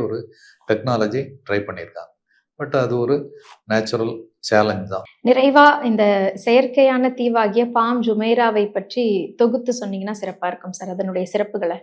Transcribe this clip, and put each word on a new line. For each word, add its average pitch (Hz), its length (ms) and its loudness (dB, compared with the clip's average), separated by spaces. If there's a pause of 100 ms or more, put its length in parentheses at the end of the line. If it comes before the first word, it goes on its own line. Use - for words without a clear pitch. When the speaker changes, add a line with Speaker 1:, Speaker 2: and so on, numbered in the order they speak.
Speaker 1:
ஒரு 110 140 -6 (500)
டெக்னாலஜி 110 540 -2 (200)
ட்ரை 104 180 -4
பண்ணியிருக்காங்க. 87 520 -12 (480)
But 139 160 -8
அது 123 220 0
ஒரு 120 180 0 (520)
நேச்சுரல் 113 460 -2 (280)
சேலஞ்ச் 101 500 0
தான். 95 140 -8 (200)
Speaker 2:
நிறைவா 269 420 6 (160)
இந்த 214 200 2 (340)
செயற்கையான 254 760 2
தீவாகிய 233 560 0
பாம் 240 340 0
ஜுமைராவை 220 680 2
பற்றி 233 340 -4 (320)
தொகுத்து 240 380 0
சொன்னீங்கன்னா 202 400 -8
சிறப்பா 185 320 -8
இருக்கும் 180 300 -10
சார், 185 160 -10
அதனுடைய 185 340 -4
சிறப்புகளை. 202 560 -4